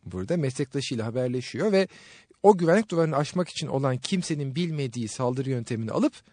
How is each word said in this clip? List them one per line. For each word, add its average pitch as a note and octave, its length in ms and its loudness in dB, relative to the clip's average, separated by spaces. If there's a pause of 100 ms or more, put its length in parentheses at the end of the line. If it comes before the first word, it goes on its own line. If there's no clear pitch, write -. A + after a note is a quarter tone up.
burada. F#2 320 -4
Meslektaşıyla C3+ 720 -4
haberleşiyor B2+ 680 -2
ve F#3+ 160 2 (540)
o G3+ 160 8
güvenlik F3 320 4
duvarını E3 260 2
aşmak D3+ 320 0
için - 180 -6
olan C3 320 0
kimsenin D3 560 -2
bilmediği C#3 540 -4
saldırı C3 420 -2
yöntemini A2+ 400 -4
alıp G#3+ 220 2 (200)